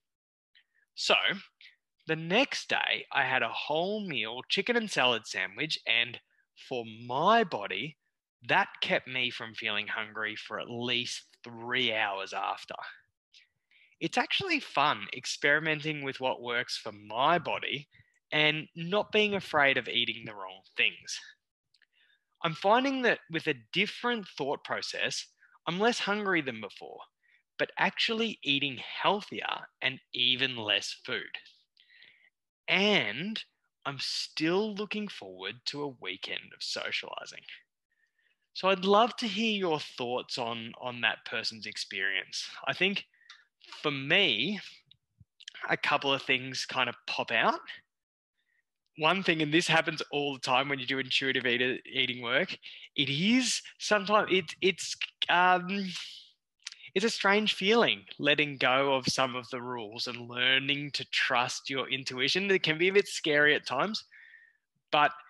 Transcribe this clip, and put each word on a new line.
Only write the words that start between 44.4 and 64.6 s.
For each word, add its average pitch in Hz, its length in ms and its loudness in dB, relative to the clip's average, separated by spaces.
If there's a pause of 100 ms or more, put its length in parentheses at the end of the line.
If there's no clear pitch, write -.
a 165 80 2
couple 139 360 0
of 131 80 0
things 131 440 -2
kind 127 220 -2
of 117 80 -6 (120)
pop - 240 -4
out. 165 300 4 (1400)
One 170 260 2
thing, 165 180 2
and 147 100 0
this 165 160 4
happens 160 440 2
all 143 220 -2
the 131 60 -10
time 135 300 2
when 139 80 0
you 127 80 -8
do 135 140 0
intuitive 131 480 0
eat-, 120 340 2 (100)
eating 127 300 -2
work, 131 340 0 (400)
it 139 140 0
is 214 500 2 (200)
sometimes, 208 520 2
it, 185 300 2
it's, - 340 0 (340)
um, 180 600 4 (1040)
it's 190 120 2
a 226 40 2
strange 202 460 4
feeling, 185 480 4 (160)
letting 147 380 2
go 135 360 4
of 131 140 0
some 131 280 0
of 123 140 -8
the 127 120 -6
rules 120 440 -8
and 120 240 -8
learning 135 600 2
to - 140 -6
trust - 640 0
your 135 200 -2
intuition. 135 640 0
It 185 100 4
can 156 160 2
be 180 120 4
a 190 40 4
bit 196 140 6
scary 147 480 4
at - 100 -2
times, 170 380 -2 (880)